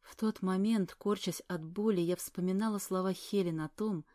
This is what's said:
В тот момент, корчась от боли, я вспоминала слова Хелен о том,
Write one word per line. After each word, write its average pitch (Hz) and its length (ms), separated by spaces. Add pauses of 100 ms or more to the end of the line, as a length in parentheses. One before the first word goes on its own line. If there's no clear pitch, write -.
В - 120
тот 220 260
момент, 190 540
корчась 202 540
от 165 160
боли, 190 360
я 170 160
вспоминала 196 640
слова 185 340
Хелен 175 480
о 151 80
том, 208 360 (100)